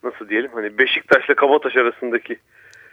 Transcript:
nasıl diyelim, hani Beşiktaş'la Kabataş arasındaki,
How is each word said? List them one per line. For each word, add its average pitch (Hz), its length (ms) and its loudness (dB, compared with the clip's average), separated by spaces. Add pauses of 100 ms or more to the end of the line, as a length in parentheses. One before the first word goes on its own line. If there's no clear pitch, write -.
nasıl 117 240 -10
diyelim, 117 260 -4
hani 107 240 -8
Beşiktaş'la 131 560 2
Kabataş 139 420 2
arasındaki, 120 600 -2 (560)